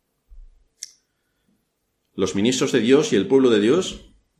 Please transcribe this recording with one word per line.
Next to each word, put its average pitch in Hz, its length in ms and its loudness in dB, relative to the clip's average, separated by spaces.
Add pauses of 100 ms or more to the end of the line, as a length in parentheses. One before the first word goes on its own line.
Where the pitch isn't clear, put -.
(2250)
Los 95 200 -4
ministros 120 380 0
de 131 80 2
Dios 135 320 0
y 123 40 2
el 95 100 0
pueblo 131 240 2
de 107 100 2
Dios 131 540 -2 (260)